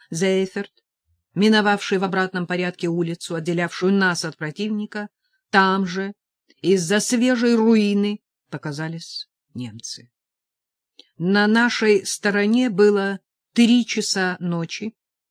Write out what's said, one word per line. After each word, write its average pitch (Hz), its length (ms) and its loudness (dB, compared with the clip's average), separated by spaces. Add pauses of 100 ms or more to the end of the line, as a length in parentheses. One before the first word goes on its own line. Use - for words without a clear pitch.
(100)
Зейферт, 190 640 -2 (600)
миновавший 202 640 2
в 185 60 -2
обратном 185 420 -2
порядке 180 420 -4
улицу, 170 480 -4
отделявшую 175 560 -2
нас 185 320 0
от 160 120 -10
противника, 208 720 -8 (420)
там 190 360 4
же, 190 280 -8 (460)
из-за 185 380 2
свежей 240 560 2
руины, 208 680 2 (300)
показались 160 800 -10 (260)
немцы. 120 560 -14 (1080)
На 202 280 2
нашей 220 600 2
стороне 214 640 0
было 196 500 2 (320)
три 233 340 4
часа 190 540 -4
ночи. 170 560 -6 (340)